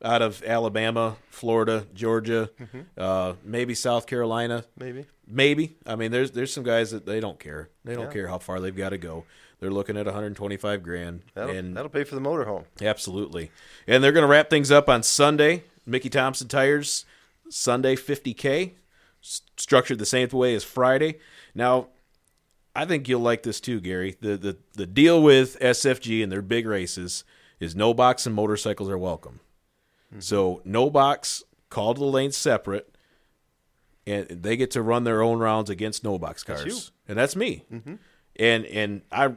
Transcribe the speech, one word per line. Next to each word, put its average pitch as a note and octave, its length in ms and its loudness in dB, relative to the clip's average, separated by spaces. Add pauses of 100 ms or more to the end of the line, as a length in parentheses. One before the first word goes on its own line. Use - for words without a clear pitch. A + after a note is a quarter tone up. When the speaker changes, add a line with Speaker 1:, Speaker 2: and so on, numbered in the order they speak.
Speaker 1:
out A#2 200 2
of G#2+ 220 -2
Alabama, A2+ 720 -2 (120)
Florida, A2+ 640 0
Georgia, A2+ 680 -2
Speaker 2:
Mm-hmm. B2+ 220 -18 (160)
Speaker 1:
uh, F#2 380 -2 (100)
maybe A#2+ 300 -6
South A#2+ 320 -2
Carolina. A#2 580 -4 (140)
Speaker 2:
Maybe. B2+ 260 -14 (220)
Speaker 1:
Maybe. C#3+ 580 0
I A2+ 120 -6
mean, A2+ 160 -4
there's, B2+ 180 0
there's B2 220 -6
some C3+ 120 -8
guys A#2 280 0
that G#2+ 120 -10
they G#2+ 160 -4
don't G2 180 -8
care. D2+ 300 -14 (160)
They A#2 100 -10
don't A#2 120 -8
Speaker 2:
Yeah. - 60 -12
Speaker 1:
care F#2+ 160 -6
how F2+ 100 -8
far F#2 200 -8
they've F#2 160 -6
gotta F#2+ 220 -6
go. E2 280 -12 (360)
They're F#2+ 120 -6
looking G2+ 260 -4
at G#2 80 -6
a F#2+ 60 -4
hundred G#2 240 -8
twenty-five G2+ 460 -6
grand. F2 400 -10 (120)
Speaker 2:
That'll, G#2 200 -8
Speaker 1:
And F#2 220 -8
Speaker 2:
that'll C#3+ 140 -10
pay C#3+ 140 -4
for C#3+ 100 -12
the C3+ 80 -8
motorhome. A#2 420 -4 (160)
Speaker 1:
Absolutely. F#2+ 680 -4 (360)
And C3 160 6
they're C#3 100 6
gonna D3+ 160 6
wrap D3 200 8
things C#3+ 220 4
up C#3+ 180 8
on A#2+ 140 4
Sunday. D3+ 640 4 (200)
Mickey B2+ 260 -4
Thompson C3 380 -2
Tires, C#3+ 560 0 (460)
Sunday C3 460 0
fifty C3 380 -6
K, E3 400 -2 (500)
s-, - 160 -12 (160)
structured B2+ 420 2
the G#2+ 80 -6
same B2+ 220 2
way B2+ 260 2
as G2+ 80 -2
Friday. C3+ 540 2 (380)
Now, D3 340 2 (880)
I C#3+ 80 -2
think D#3 240 -2
you'll B2 140 2
like A#2 200 0
this A2+ 160 -6
too, A#2 220 -6
Gary. F#2 400 -6
The, G#2 160 -2
the, F#2+ 200 -6 (180)
the G2+ 120 -8
deal D#3 360 6
with C3+ 400 8
S B2 240 2
F C3 120 2
G A2 240 -2
and G2 80 -4
their G2 120 -6
big A2+ 240 -2
races F#2 580 -6 (340)
is E2 160 -8
no A2 200 4
box B2 320 2
and A2+ 100 -4
motorcycles G#2 540 -2
are F#2+ 80 -6
welcome. E2 420 -8 (680)
Speaker 2:
Mm-hmm. G#2+ 100 -20
Speaker 1:
So F#2 460 0
no A2+ 240 2
box, C#3 520 0 (280)
call A2+ 240 -2
to C3+ 60 -8
the C#3+ 60 0
lane C3+ 260 0
separate, G#2 640 -4 (1120)
and G2+ 220 -4
they F2+ 280 -4
get B2+ 160 -2
to A#2+ 100 -2
run A#2 220 0
their A2+ 180 2
own A#2 160 2
rounds A2 320 0
against G#2+ 340 -6
no G2 140 -4
box D#2 260 -10
Speaker 2:
That's D2 180 -8
Speaker 1:
cars. G3 120 -8
Speaker 2:
you. - 180 -14 (160)
Speaker 1:
And G#2 100 -4
that's C#3+ 180 0
me. F#3+ 360 -6
Speaker 2:
Mm-hmm. A#2 220 -14 (460)
Speaker 1:
And, A2+ 260 2
and G#2 440 -6
I, C3+ 260 0